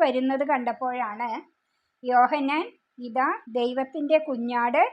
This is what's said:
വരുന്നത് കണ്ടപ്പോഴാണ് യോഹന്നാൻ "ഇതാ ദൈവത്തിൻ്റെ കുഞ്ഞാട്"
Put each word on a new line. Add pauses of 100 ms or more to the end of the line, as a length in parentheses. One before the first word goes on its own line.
വരുന്നത്
കണ്ടപ്പോഴാണ് (720)
യോഹന്നാൻ (420)
"ഇതാ (300)
ദൈവത്തിൻ്റെ
കുഞ്ഞാട്"